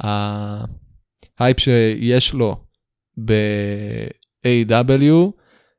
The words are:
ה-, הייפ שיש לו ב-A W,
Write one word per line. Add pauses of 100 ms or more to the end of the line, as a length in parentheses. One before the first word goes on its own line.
ה-, (760)
הייפ
שיש
לו (600)
ב-A (220)
W, (480)